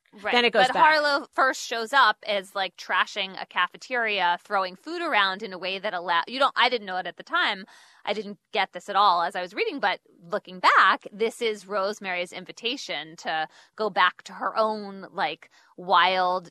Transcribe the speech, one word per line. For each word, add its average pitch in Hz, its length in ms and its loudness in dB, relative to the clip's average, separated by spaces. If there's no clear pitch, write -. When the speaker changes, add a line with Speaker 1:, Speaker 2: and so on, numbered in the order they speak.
Speaker 1:
Right. 208 80 -2
Speaker 2:
Then 240 140 4
it 233 80 2
goes 226 160 6
Speaker 1:
But 254 60 -4
Speaker 2:
back. 262 100 2
Speaker 1:
Harlow 294 480 2
first 302 340 0
shows 233 260 -6
up 240 320 4
as, 196 300 -4
like, 190 220 -6
trashing 190 680 -4
a - 40 -12
cafeteria, 196 960 -2
throwing 190 320 -2
food 339 260 -10
around 202 400 0
in 196 100 -10
a 180 60 -10
way 185 220 -6
that 185 120 -6
allow-, 175 360 0
you 247 100 -6
don't, 269 160 2
I 240 140 4
didn't 233 180 -4
know 185 120 -6
it 180 100 -6
at 170 80 -10
the - 80 -16
time. 254 420 -2
I 208 60 0
didn't 202 260 -10
get 196 220 -2
this 180 160 -14
at 190 60 -2
all 190 260 4
as 175 120 -2
I 185 60 -6
was 180 140 -8
reading, 339 260 -4
but 190 180 0
looking 185 300 -6
back, 247 500 6
this 220 320 -4
is 214 240 -4
Rosemary's 190 680 -4
invitation 185 840 -8
to 160 320 -4
go 214 140 -2
back 180 340 4
to 190 100 -18
her 196 220 -6
own, 208 540 -4
like, 165 400 -6
wild 180 760 2